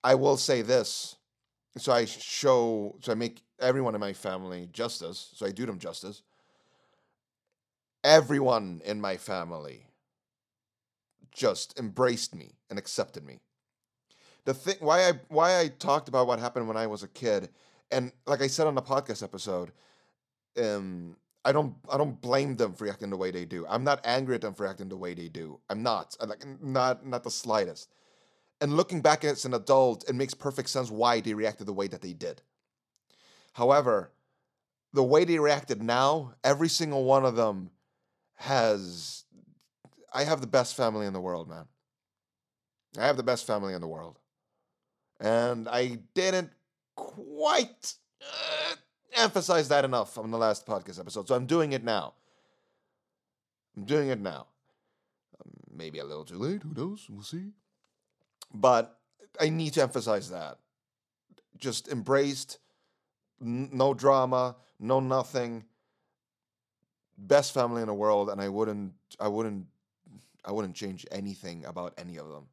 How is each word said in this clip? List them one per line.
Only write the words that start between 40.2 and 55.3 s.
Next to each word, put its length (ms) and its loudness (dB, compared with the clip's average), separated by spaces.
have 160 0
the 80 -8
best 280 2
family 300 0
in 60 -4
the 80 -6
world, 280 -6
man. 180 -16
I 80 0
have 100 2
the 60 -4
best 240 0
family 260 -2
in 80 -8
the 60 -10
world. 320 -12
And 480 0
I 320 2
didn't 360 2
quite, 960 -2
uh, 540 -6
emphasize 540 2
that 160 4
enough 340 -2
on 140 -6
the 60 -2
last 280 2
podcast 320 -6
episode, 300 -10
so 80 4
I'm 100 -2
doing 260 2
it 120 -4
now. 300 -2
I'm 80 -12
doing 240 0
it 120 -2
now. 280 -8